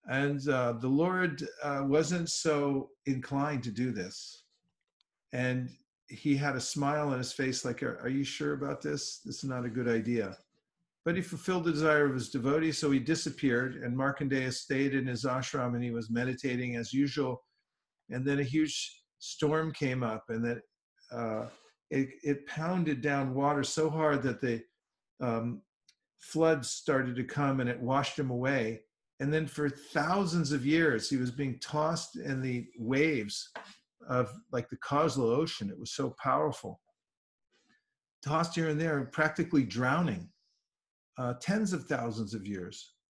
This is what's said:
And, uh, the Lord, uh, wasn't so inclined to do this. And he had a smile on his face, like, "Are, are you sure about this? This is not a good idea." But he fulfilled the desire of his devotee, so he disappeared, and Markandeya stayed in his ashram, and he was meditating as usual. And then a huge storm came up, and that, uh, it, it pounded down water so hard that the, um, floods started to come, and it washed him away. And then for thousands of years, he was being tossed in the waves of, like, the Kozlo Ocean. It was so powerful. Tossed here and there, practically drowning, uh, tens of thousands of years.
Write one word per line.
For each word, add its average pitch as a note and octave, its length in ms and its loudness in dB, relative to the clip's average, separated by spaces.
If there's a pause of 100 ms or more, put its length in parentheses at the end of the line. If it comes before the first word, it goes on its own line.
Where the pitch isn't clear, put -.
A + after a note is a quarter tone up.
And, C#3 400 0
uh, B2 240 2
the A#2 140 -2
Lord, E3 560 2 (200)
uh, C#3+ 220 -2
wasn't D#3+ 440 2
so C#3+ 600 0 (160)
inclined C#3 580 -2
to A#2+ 80 -4
do B2 200 0
this. - 520 -8 (880)
And B2+ 380 -2 (380)
he C#3 280 0
had C#3 200 0
a B2+ 60 -2
smile D3 480 0
on C3 100 0
his B2+ 120 -4
face, C3 320 -2
like, A#2+ 200 -4
"Are, B2 160 -4
are B2 100 -4
you C3+ 140 0
sure D3 300 -2
about C#3+ 280 -4
this? D3 380 -4
This - 240 -10
is C#3 60 -4
not B2+ 160 -4
a A#2+ 40 -4
good A#2+ 180 -2
idea." A2+ 500 2 (680)
But E3+ 100 2
he F#3 60 0
fulfilled F3+ 440 -2
the E3+ 60 4
desire D3+ 360 6
of C3 80 2
his B2 160 -2
devotee, C#3+ 400 2
so D3 180 0
he C#3 100 6
disappeared, C3 840 0
and B2 120 -2
Markandeya C3+ 560 0
stayed C3+ 440 0
in C3 100 2
his B2 200 -2
ashram, B2+ 500 -2
and A#2+ 80 -2
he A#2+ 80 -2
was A2+ 180 -4
meditating B2 680 0
as A#2 160 -4
usual. C3+ 520 0 (680)
And B2+ 160 -4
then C#3+ 140 2
a C#3+ 40 2
huge D3 580 -2 (180)
storm D#3 520 0
came C3 320 -2
up, A2 260 -4
and A#2 160 -2
that, A#2 160 -2 (500)
uh, A#2 340 -4 (440)
it, C3+ 200 2 (140)
it C#3+ 240 0
pounded D#3+ 540 0
down C#3 320 0
water C#3 300 2
so D#3 260 0
hard D3+ 340 4
that B2+ 180 -2
the, A#2 220 0 (580)
um, A#2 400 -2 (580)
floods D#3 500 2
started C3 460 0
to B2 80 -2
come, C3+ 360 2
and B2 100 2
it A#2+ 100 -2
washed C3+ 380 0
him C#3 120 -2
away. B2 520 0 (380)
And C#3 140 0
then D#3 140 0
for D3 220 -2
thousands D#3+ 840 0
of C3+ 140 0
years, D3 440 4
he C#3 80 2
was B2 140 0
being C3 280 -4
tossed D#3 580 -2
in C3+ 240 -4
the B2 260 -4 (100)
waves B2 720 0 (560)
of, B2+ 240 2 (200)
like, B2 180 -2
the A2+ 80 -10
Kozlo C3+ 600 2
Ocean. D3+ 320 -2
It - 100 -10
was A#2+ 140 -10
so C#3 280 -4
powerful. C#3+ 600 -2 (1400)
Tossed D#3+ 320 0
here D#3+ 140 2
and D3+ 120 0
there, D3 240 2
practically D#3 580 2
drowning, B2 640 2 (880)
uh, B2 220 -2
tens G3+ 340 0
of D3 120 -4
thousands A#2 480 -2
of G2+ 120 -8
years. F#2+ 480 -8 (160)